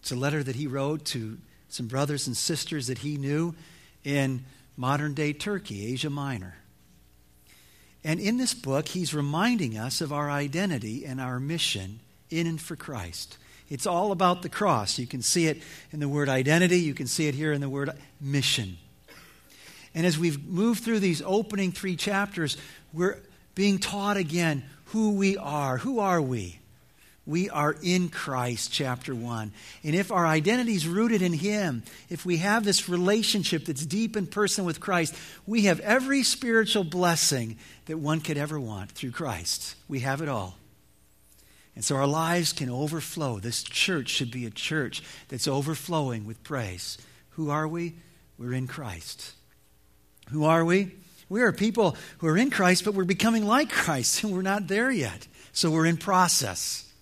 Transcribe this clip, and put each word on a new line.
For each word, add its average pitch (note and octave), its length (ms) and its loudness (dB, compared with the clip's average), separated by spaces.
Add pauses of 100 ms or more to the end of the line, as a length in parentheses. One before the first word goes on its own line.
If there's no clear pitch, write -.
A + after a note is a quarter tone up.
It's - 100 -6
a B2+ 60 -4
letter C#3+ 260 0
that B2+ 140 -4
he D3 100 -4
wrote C#3 380 -4
to A2+ 320 -6 (320)
some B2 180 -8
brothers C#3 400 -2
and A#2+ 80 -4
sisters D3 520 -4
that B2+ 100 -4
he D3 180 -6
knew D3+ 400 -2 (480)
in C3+ 400 0 (320)
modern-day D3 560 0
Turkey, C3 640 -6
Asia C#3 160 -4
Minor. C3 480 -6 (1500)
And D#3+ 160 0
in G#3 160 0
this B3+ 180 0
book, C3+ 360 -2
he's F3 240 -4
reminding D3+ 640 0
us A#2+ 240 -4
of D3 100 -4
our D3 180 -2
identity C#3+ 760 -2
and C3 160 -8
our B2+ 180 -4
mission A#2 600 -4 (280)
in E3 160 0
and E3 140 -2
for - 160 -10
Christ. F#2+ 640 -10 (300)
It's C#3 200 -4
all F#3 240 2
about F3+ 320 4
the E3+ 60 -6
cross. C3 500 2
You A#2+ 80 -4
can B2 160 -6
see E3+ 240 4
it D3 160 -2 (280)
in D3+ 80 -6
the D3 80 0
word C#3+ 220 0
identity. D#3+ 480 6
You D#3+ 160 2
can C3 140 -4
see D#3 200 2
it C#3+ 60 2
here D3+ 180 0
in C#3+ 100 0
the C#3 60 -2
word C#3 220 -2 (320)
mission. B2+ 560 0 (1160)
And E3 100 2
as D#3 140 4
we've D3+ 280 0
moved G3+ 360 0
through A3+ 160 2
these F3+ 260 2
opening G3 460 0
three F#3 240 -4
chapters, G3 640 -2 (360)
we're F3+ 240 0 (380)
being G3 240 4
taught G3+ 380 -2
again D#3+ 480 0 (240)
who G#3+ 260 2
we G3 200 4
are. C#3+ 420 -2
Who B3 200 -2
are F#3 240 4
we? A2+ 380 -4 (680)
We F3 240 0
are D3+ 320 0
in F3+ 280 2
Christ, B2 600 -4
chapter B2+ 440 -4
one. A2+ 360 -6 (320)
And D3+ 120 0
if G3 160 0
our F3 160 4
identity G#3 480 4
is D#3+ 120 0
rooted G#3 360 4
in F3 100 4
him, E3+ 480 0 (260)
if - 160 -8
we F3 140 2
have G#3 280 2
this - 220 2
relationship F3+ 760 2
that's D3 180 -4
deep A3 320 0
and F#3+ 140 -2
personal G3+ 380 0
with D#3+ 120 -2
Christ, F3 360 0 (320)
we A3 140 2
have F#3+ 180 6
every C4 420 4
spiritual A3+ 640 2
blessing D3+ 720 2 (300)
that D#3 100 -4
one D3+ 240 0
could D3+ 160 -2
ever D3 220 -4
want G#2+ 320 -8
through - 180 -8
Christ. A2+ 640 -6 (140)
We C3+ 140 -4
have C3+ 200 -2
it D#3 80 -4
all. G2 260 -4 (1200)
And A#2 60 -6
so C#3 140 0
our C#3 100 4
lives E3 460 2
can C3 160 -4
overflow. C#3+ 680 -4
This A2 240 -4
church D#3+ 460 0
should B2 240 -2
be A#2+ 140 -6
a A2 40 -6
church - 540 -4 (240)
that's B2+ 180 -4
overflowing C#3+ 800 -2
with A2+ 160 -12
praise. G#2+ 560 -6 (340)
Who D#3 180 -4
are D#3 180 0
we? E3+ 280 -4 (420)
We're B2 160 -6
in C3 120 0
Christ. A#2+ 680 -12 (960)
Who D3+ 160 0
are E3 180 6
we? F#3 320 2 (320)
We G#3 140 0
are A3 100 6
people G3+ 460 2 (220)
who E3 80 -2
are D#3+ 100 4
in C4 120 4
Christ, F#3 360 4
but G#3 80 0
we're F#3+ 100 2
becoming G#3 420 2
like B3+ 240 4
Christ, - 540 0
and G#3+ 80 -2
we're F#3 100 0
not F#3+ 280 0
there A3 200 2
yet. C3 380 -2 (240)
So - 180 2
we're D#3+ 160 6
in E3 120 6
process. F3 920 2 (120)